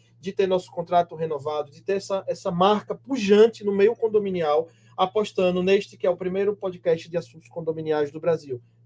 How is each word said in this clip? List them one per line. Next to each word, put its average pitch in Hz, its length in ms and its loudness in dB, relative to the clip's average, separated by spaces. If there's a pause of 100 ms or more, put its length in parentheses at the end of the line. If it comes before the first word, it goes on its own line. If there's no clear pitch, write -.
(200)
de 190 100 -10
ter 196 160 0
nosso 185 240 -2
contrato 170 440 0
renovado, 151 560 -6
de 160 120 -20
ter 196 120 -2
essa, 196 320 -4
essa 175 240 -6
marca 196 440 2
pujante 220 680 4
no 202 80 -2
meio 202 240 4
condominial, 180 720 0 (260)
apostando 185 680 0
neste 196 340 0
que - 100 -4
é 185 40 2
o 175 80 0
primeiro 196 360 -2
podcast 180 540 -4
de 165 80 -6
assuntos 165 320 -10
condominiais 156 640 -4
do 156 100 -14
Brasil. 151 400 -4 (260)